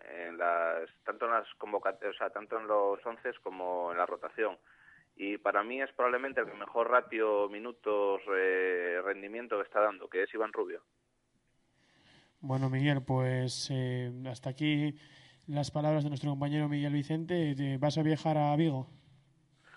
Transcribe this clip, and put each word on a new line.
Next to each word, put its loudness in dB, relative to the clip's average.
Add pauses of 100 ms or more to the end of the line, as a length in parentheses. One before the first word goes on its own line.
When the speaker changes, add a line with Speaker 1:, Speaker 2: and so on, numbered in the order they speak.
(140)
Speaker 1:
en -10
las, 0 (160)
tanto -4
en 0
las 0 (100)
convoca-, -2 (100)
o -4
sea, -2
tanto -6
en -8
los 2
onces -6
como -4
en -4
la 4
rotación. -4 (640)
Y -4
para 2
mí -6
es -6
probablemente 0
el 0
que -10
mejor -2
ratio, 2
minutos, 0 (160)
eh, 2
rendimiento -4
está 0
dando, 0
que -2
es -2
Iván -2
Rubio. -6 (1600)
Speaker 2:
Bueno, 0
Miguel, 4
pues, 0
eh, -2 (180)
hasta -6
aquí 2 (520)
las -2
palabras 2
de 0
nuestro -2
compañero 0
Miguel 0
Vicente. 0
¿Te 0
vas 2
a 4
viajar 2
a 4
Vigo? 2 (840)